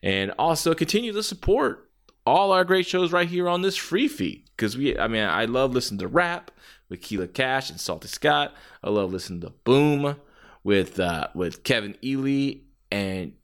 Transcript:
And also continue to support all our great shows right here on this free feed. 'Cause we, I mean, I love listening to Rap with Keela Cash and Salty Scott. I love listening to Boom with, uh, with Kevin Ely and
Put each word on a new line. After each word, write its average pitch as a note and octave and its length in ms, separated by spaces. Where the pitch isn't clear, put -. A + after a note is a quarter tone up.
And G2 340
also E3 360
continue G#3 400
to G#3+ 100
support A3 640
all F#3+ 260
our F#3 120
great F3+ 220
shows F3+ 260
right F3 160
here F3 220
on F3 120
this F#3+ 160
free C4 320
feed. - 340
'Cause A2 200
we, C#3 200
I G#2+ 100
mean, A2 160
I G2 220
love B2+ 280
listening A2+ 280
to F#2 60
Rap E3+ 440
with - 140
Keela F2+ 260
Cash C3 440
and E2 80
Salty F2 280
Scott. D3 460
I G2+ 80
love G2+ 200
listening F2+ 300
to - 80
Boom C#3+ 680
with, G2 360
uh, E2+ 340
with E2+ 300
Kevin G#2 400
Ely C3+ 580
and F#2+ 420